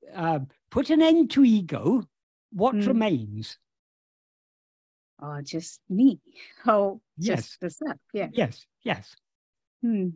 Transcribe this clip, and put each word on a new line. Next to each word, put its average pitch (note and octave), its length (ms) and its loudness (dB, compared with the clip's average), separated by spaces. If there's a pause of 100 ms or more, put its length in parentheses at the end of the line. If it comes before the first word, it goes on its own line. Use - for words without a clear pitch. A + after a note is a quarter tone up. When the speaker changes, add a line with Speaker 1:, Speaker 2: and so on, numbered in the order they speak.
(140)
Speaker 1:
uh, E3 260 -2 (320)
put B3+ 180 -2
an D#4 120 4
end D#4+ 300 4
to C#4 140 6
ego, G3 580 2 (480)
what A3+ 240 0
Speaker 2:
Mm. G3+ 120 0
Speaker 1:
remains? C3+ 720 -2 (1600)
Speaker 2:
Oh, D3 200 -12
just D#3+ 480 -12
me. G#3 300 2 (460)
Oh, G3+ 360 0 (160)
Speaker 1:
Yes. F3+ 240 -2
Speaker 2:
just - 180 -16
the F3+ 100 -8
self. - 280 -12 (160)
Yeah. F#3+ 180 -6
Speaker 1:
Yes, - 340 -6 (180)
yes. - 320 -8 (680)
Speaker 2:
Hmm. G#3 340 -2